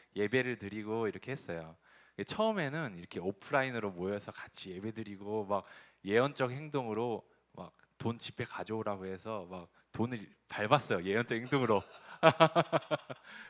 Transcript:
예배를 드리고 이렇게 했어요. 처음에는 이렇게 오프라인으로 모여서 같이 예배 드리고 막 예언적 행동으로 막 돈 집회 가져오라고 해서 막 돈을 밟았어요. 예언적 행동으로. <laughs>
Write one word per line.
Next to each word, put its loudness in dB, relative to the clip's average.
예배를 2
드리고 -2
이렇게 -6
했어요. -8
처음에는 -2
이렇게 -8
오프라인으로 0
모여서 -4
같이 -12
예배 -6
드리고 -6
막 0
예언적 4
행동으로 -2
막 -14
돈 -2
집회 -8
가져오라고 -4
해서 -6
막 -12
돈을 -2
밟았어요. 2
예언적 2
행동으로. 4
<laughs> 6